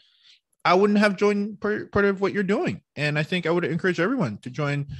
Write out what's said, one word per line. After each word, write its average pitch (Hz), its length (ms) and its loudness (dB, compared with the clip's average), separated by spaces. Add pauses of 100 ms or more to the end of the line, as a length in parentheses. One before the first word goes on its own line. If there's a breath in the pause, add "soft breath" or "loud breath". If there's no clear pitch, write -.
(640 soft breath)
I 170 100 6
wouldn't 208 240 4
have 202 180 4
joined 208 440 0
part, 214 320 -6
part 202 140 2
of 196 140 0
what 196 120 0
you're 208 100 -2
doing. 208 380 -2 (160)
And 147 200 -2
I 151 60 0
think 170 240 -2
I 160 40 0
would 175 140 0
encourage 170 360 -2
everyone 175 380 -2
to 127 120 -12
join, 143 380 -4 (120)